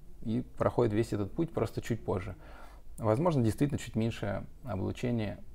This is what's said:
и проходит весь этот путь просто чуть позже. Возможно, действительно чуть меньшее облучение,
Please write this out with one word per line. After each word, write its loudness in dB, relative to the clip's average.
и 0
проходит 4
весь 2
этот 0
путь 0
просто 0
чуть -2
позже. -2
Возможно, 4
действительно 4
чуть -8
меньшее 0
облучение, -2